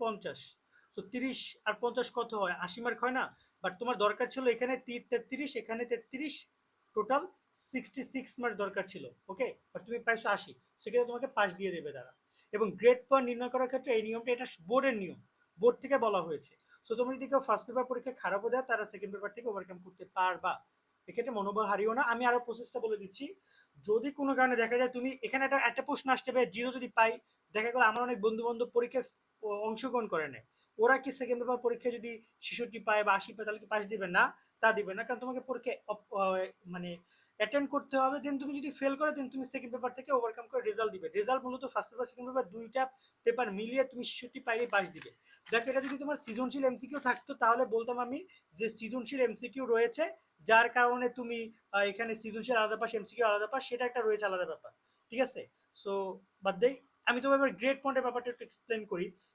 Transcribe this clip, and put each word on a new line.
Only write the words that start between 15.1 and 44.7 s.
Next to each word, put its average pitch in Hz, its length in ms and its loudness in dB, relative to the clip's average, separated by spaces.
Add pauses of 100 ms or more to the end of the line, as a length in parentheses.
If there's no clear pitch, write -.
বোর্ড 240 220 6
থেকে 269 140 2 (100)
বলা 202 200 4
হয়েছে। 151 260 -8 (340)
So - 120 -4
তোমরা 247 180 0
যদি 254 140 -8
কেউ 269 180 4
ফার্স্ট 214 180 2
পেপার 247 240 0
পরীক্ষা 240 220 -4 (100)
খারাপও 196 300 0
দেয়, 254 180 2
তারা 214 220 0
সেকেন্ড 196 220 -10
পেপার 202 220 -8
থেকে 240 160 -10
ওভারকাম 180 320 -10
করতে 185 200 -18 (120)
পারবা। 185 360 0 (560)
এক্ষেত্রে 233 300 -4
মনোবল 202 320 0
হারিও 208 280 2
না। 277 40 4 (100)
আমি 233 180 -2
আরো 247 160 4
প্রসেসটা 233 380 -8
বলে 220 180 -2
দিচ্ছি। 190 220 -10 (640)
যদি 233 200 2 (100)
কোনো 277 200 2
কারণে 254 240 6
দেখা 226 180 2
যায় 247 160 2
তুমি 247 140 -2 (160)
এখানে 262 200 -2
একটা, 269 120 4 (120)
একটা 247 180 -2
প্রশ্ন 285 180 -2 (100)
আসতে - 180 -2
পারে, 247 200 4
জিরো 240 220 -2
যদি 247 120 -6 (100)
পাই, 226 140 6 (420)
দেখা 220 180 -2
গেলো 247 180 4
আমার 240 160 0
অনেক 247 180 -2
বন্ধু 220 220 0
বান্ধব 240 300 0
পরীক্ষায় 240 300 0 (640)
অংশগ্রহণ 226 460 -2
করে 156 180 0
নেয়, 113 120 -16 (380)
ওরা 254 200 8
কি 277 80 -6 (100)
সেকেন্ড 240 220 0
পেপার 240 240 -2
পরীক্ষায় 240 320 -2
যদি 226 120 -10 (340)
ছেষট্টি 226 340 -6 (100)
পায় 214 180 4
বা 202 120 6
আশি 196 160 -10
পায়, 208 120 -10
তাহলে 214 160 -4
কি - 120 -16
পাস 214 80 0 (100)
দিবে? 196 140 -4 (100)
না, 214 80 8 (380)
তা 226 60 8 (100)
দিবে 190 180 -2
না, 226 100 -4
কারণ 240 180 -4
তোমাকে 254 240 -6
পরীক্ষায় 240 300 -4 (140)
অপ-, - 200 -16 (100)
আহ, 190 140 4 (380)
মানে 175 160 -8 (480)
অ্যাটেন্ড 277 360 0
করতে 277 280 -2
হবে। 269 220 2
Then 285 180 -2
তুমি 285 160 -6
যদি 285 120 -6 (100)
ফেল 277 200 2
করো, 302 160 2
then 269 180 -4
তুমি 262 180 -4
সেকেন্ড 240 220 -8
পেপার 247 240 -2
থেকে 262 200 -8
ওভারকাম 226 320 -2
করে 165 200 -2
রেজাল্ট 214 240 0
দিবে। 170 120 -6 (120)
রেজাল্ট 247 280 2
মূলত 254 180 -6 (100)
ফার্স্ট 208 180 -2
পেপার, 240 180 -4
সেকেন্ড 247 200 -12
পেপার 254 240 0
দুইটা 226 280 -2 (420)
পেপার 233 220 4 (120)
মিলিয়ে 240 320 2
তুমি 240 200 -8
ছেষট্টি 247 360 -10
পাইলেই 233 280 0